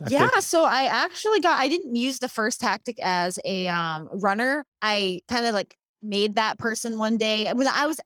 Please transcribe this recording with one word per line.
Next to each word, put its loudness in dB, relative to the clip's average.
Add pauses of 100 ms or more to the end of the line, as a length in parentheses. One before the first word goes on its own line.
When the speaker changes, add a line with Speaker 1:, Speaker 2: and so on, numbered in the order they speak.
Speaker 1:
Yeah, 4
Speaker 2:
Tactic? 2
Speaker 1:
so 2
I 2
actually 0
got, 4
I 2
didn't -2
use -2
the -4
first -2
tactic -2
as 0
a, -2
um, -4
runner. 0 (160)
I 0
kinda, 0
like, -4 (240)
made 0
that 0
person -4
one 2
day. 0
When 2
I 2
was -2